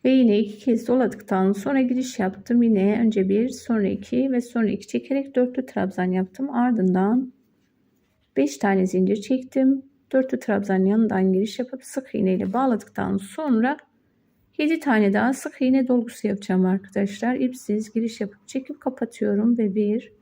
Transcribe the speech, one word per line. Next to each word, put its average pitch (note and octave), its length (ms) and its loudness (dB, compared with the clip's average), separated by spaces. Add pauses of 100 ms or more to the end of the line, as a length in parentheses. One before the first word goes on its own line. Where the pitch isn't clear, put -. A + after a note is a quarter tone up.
Ve B3+ 40 4
yine A#3 300 6
iki - 180 -4
kez A3+ 300 -2
doladıktan G3+ 640 0
sonra C4 300 0
giriş B3+ 380 -2
yaptım. A#3 440 0
Yine G#3 380 4
önce G#3 280 2
bir, A3+ 200 2
sonra A3 380 -2
iki A#3+ 440 -2
ve B3 100 0
sonra A3+ 280 -2
iki G3 180 -6
çekerek C4+ 480 -4
dörtlü B3 300 0
trabzan F#3 460 -2
yaptım. F#3+ 380 -4
Ardından A3+ 840 2 (1040)
beş C#4+ 200 0
tane G3 300 2
zincir F#3+ 340 0
çektim. C4 640 0 (280)
Dörtlü C4 280 0
trabzan G3 460 0
yanından G3 480 2
giriş G#3 260 -2
yapıp B3+ 240 -8
sık - 320 -10
iğne F#3+ 180 0
ile F#3+ 200 -2
bağladıktan G3+ 640 -2
sonra B3+ 600 0 (800)
yedi D#4 220 0
tane G#3+ 340 2
daha A3+ 200 2
sık - 280 -8
iğne C4 260 2
dolgusu A#3+ 400 -2
yapacağım F#3+ 380 0
arkadaşlar. G3+ 680 -2
İpsiz A#3 580 -4
giriş A3+ 280 -4
yapıp - 260 -12
çekip C4 340 -10
kapatıyorum A3+ 760 -2
ve G#3 180 0
bir G#3 460 -2